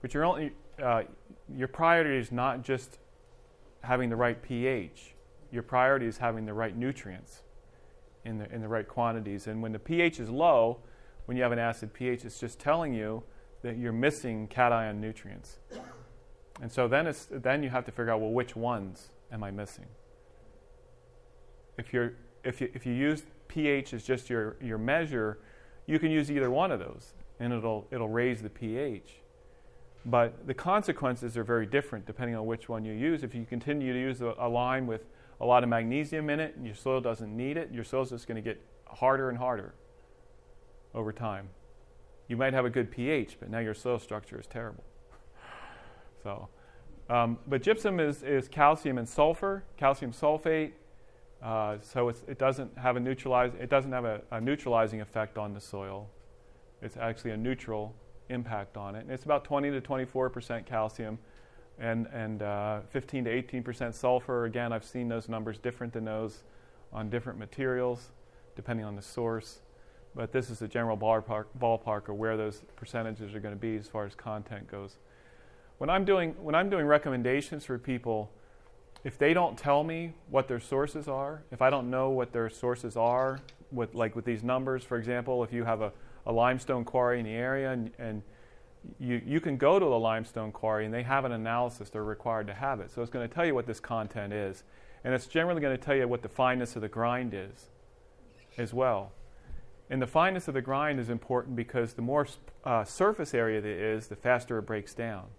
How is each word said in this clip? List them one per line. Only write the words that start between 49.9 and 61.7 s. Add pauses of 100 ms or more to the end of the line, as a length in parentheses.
sulfate. (680)
Uh,
so
it's,
it
doesn't
have
a
neutralize-,
it
doesn't
have
a, (100)
a
neutralizing
effect
on
the
soil. (720)
It's
actually
a
neutral (320)
impact
on
it.
And
it's
about
twenty
to
twenty-four
percent
calcium (600)